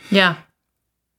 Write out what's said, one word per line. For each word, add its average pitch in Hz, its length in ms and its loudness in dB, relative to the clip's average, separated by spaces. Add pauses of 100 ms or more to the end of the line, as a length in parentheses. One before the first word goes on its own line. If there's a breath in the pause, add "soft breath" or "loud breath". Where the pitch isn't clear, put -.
(120 loud breath)
Yeah. 185 240 0 (840)